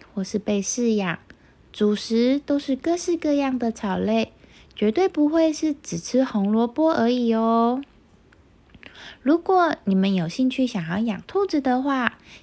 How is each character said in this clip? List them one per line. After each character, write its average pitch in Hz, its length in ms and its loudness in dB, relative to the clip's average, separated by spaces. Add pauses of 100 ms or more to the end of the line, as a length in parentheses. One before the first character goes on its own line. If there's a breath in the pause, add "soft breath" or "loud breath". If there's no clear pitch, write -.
(160)
或 196 80 -4
是 202 160 -4
被 202 200 -2
饲 226 360 -2
养， 190 240 -2 (600 loud breath)
主 208 160 2
食 240 500 0
都 285 140 0
是 277 160 -2
各 330 220 -2
式 349 180 -2
各 320 160 -2
样 277 260 0
的 233 140 -2
草 190 260 -4
类， 220 360 0 (420 soft breath)
绝 208 160 2
对 359 160 2
不 302 220 0
会 320 240 2
是 311 200 -2
只 - 240 -10
吃 247 280 0
红 202 260 0
萝 226 160 2
卜 311 240 2
而 233 180 2
已 240 240 0
哦。 233 480 2 (1400 loud breath)
如 294 160 4
果 339 480 2
你 190 100 2
们 196 180 2
有 175 140 0
兴 254 220 -2
趣 254 180 0
想 185 220 -6
要 180 80 -2
养 220 240 -4
兔 392 240 -2
子 311 160 -2
的 254 200 0
话， 262 360 -2 (260 loud breath)